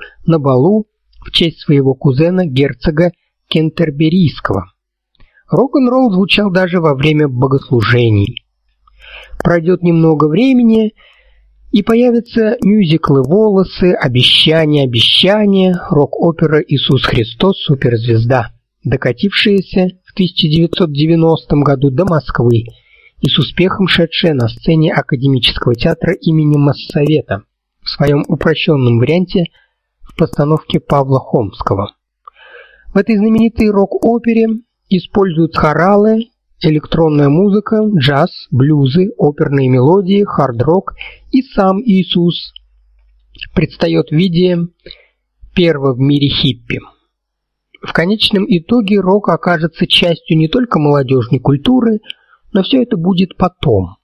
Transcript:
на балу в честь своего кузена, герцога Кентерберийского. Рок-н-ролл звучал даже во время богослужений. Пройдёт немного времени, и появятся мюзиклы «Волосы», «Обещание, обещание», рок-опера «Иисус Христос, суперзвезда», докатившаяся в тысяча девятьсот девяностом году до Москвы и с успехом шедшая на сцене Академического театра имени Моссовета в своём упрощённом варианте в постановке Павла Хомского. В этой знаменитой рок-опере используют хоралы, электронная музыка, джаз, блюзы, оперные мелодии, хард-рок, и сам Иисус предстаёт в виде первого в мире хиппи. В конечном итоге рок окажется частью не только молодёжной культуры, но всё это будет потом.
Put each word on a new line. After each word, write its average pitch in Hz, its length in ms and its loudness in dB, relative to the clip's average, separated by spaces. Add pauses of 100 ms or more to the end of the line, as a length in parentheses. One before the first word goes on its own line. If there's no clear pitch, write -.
(240)
на 165 140 2
балу 143 480 0 (340)
в - 100 -20
честь 165 300 -4
своего 139 320 2
кузена, 160 540 0
герцога 151 680 -2 (360)
Кентерберийского. 156 1200 -2 (800)
Рок-н-ролл 254 600 2
звучал 196 400 0
даже 180 300 0
во 156 140 0
время 151 340 0
богослужений. 117 1160 0 (960)
Пройдёт 175 400 0
немного 160 440 2
времени, 226 680 2 (760)
и 208 120 2
появятся 233 840 0
мюзиклы 160 580 2
«Волосы», 190 680 0
«Обещание, 151 920 0
обещание», 185 880 2 (160)
рок-опера 156 760 0
«Иисус 135 380 0
Христос, - 540 -2
суперзвезда», 120 920 0 (320)
докатившаяся 185 1200 -2
в - 100 -20
тысяча 175 340 -2
девятьсот 165 440 0
девяностом 160 720 0
году 139 280 0
до 143 160 -2
Москвы 120 580 0 (560)
и - 80 -2
с - 100 -2
успехом 185 500 -2
шедшая 165 460 0
на 120 140 -2
сцене 160 440 0
Академического 131 840 -2
театра 165 380 -2
имени 156 460 0
Моссовета 143 840 -2 (380)
в - 60 -14
своём 143 400 0
упрощённом 139 720 0
варианте 170 460 0 (580)
в - 140 -20
постановке 151 640 -2
Павла 139 380 0
Хомского. - 760 -4 (960)
В 196 60 0
этой 208 180 0
знаменитой 220 540 2
рок-опере 226 800 0 (420)
используют 170 680 0
хоралы, 202 720 2 (340)
электронная 151 720 0
музыка, 208 520 2 (140)
джаз, 143 340 0 (200)
блюзы, 147 680 2
оперные 143 540 0
мелодии, 180 540 2
хард-рок, 147 720 -2 (360)
и 262 120 2
сам 190 380 -2
Иисус 180 720 0 (1000)
предстаёт 165 560 -2
в 151 40 -2
виде 180 440 2 (960)
первого 147 400 0
в 120 40 -6
мире 143 300 2
хиппи. - 520 -4 (1000)
В - 100 -10
конечном 196 560 -2
итоге 202 520 0
рок 196 280 0
окажется 170 580 -2
частью 170 520 0
не 160 100 2
только 240 300 -2
молодёжной 135 600 0
культуры, 143 640 0 (540)
но 190 80 2
всё 262 180 0
это 240 160 -2
будет 180 400 -2
потом. 98 680 -2